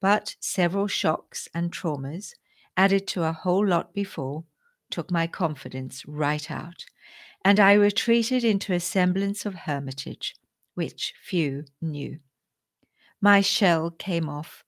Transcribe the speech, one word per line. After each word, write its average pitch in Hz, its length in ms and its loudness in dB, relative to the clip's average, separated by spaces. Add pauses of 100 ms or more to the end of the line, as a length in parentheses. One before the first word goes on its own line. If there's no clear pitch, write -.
But 202 380 0
several 190 480 0
shocks - 640 -4
and 170 180 -2
traumas, 151 640 -6 (420)
added 196 320 4
to 170 180 -2
a 156 80 0
whole 185 320 0
lot 175 280 0
before, 160 500 -6 (460)
took - 220 -6
my 165 160 0
confidence 147 800 -6
right 151 420 -2
out, 156 360 -10 (600)
and 202 140 6
I 202 140 8
retreated 226 680 2
into 202 300 0
a 180 60 2
semblance 190 640 0
of 196 80 -4
hermitage, 139 840 -8 (380)
which - 400 -6 (100)
few 147 420 -2 (160)
knew. 143 380 -6 (1040)
My 202 200 6
shell 170 500 2
came 170 360 -2
off 147 400 -10